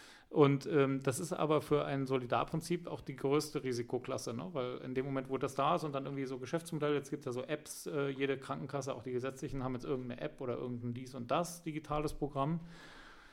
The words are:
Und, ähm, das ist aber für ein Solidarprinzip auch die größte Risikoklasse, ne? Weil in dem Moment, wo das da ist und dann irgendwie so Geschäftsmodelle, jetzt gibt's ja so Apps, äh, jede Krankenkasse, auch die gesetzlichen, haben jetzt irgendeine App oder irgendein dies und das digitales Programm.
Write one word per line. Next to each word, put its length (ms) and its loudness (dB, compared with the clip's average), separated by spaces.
Und, 340 8
ähm, 380 6
das 160 2
ist 120 -4
aber 300 4
für 240 4
ein 220 0
Solidarprinzip 800 0
auch 120 -6
die 160 -10
größte 480 2
Risikoklasse, 680 -2
ne? 200 -6
Weil 260 -2
in 160 -6
dem 100 0
Moment, 240 -2
wo 80 0
das 160 -2
da 220 4
ist 80 0
und 100 -4
dann 120 -2
irgendwie 200 -4
so 140 -6
Geschäftsmodelle, 560 0
jetzt 160 -2
gibt's 160 -6
ja 40 -2
so 120 -2
Apps, 420 -6
äh, 240 0
jede 280 0
Krankenkasse, 580 -4
auch 80 -10
die 80 -6
gesetzlichen, 520 -2
haben 120 0
jetzt 100 -6
irgendeine 340 -4
App 220 -6
oder 160 -2
irgendein 380 -4
dies 180 -8
und 160 -8
das 340 0
digitales 500 -2
Programm. 460 2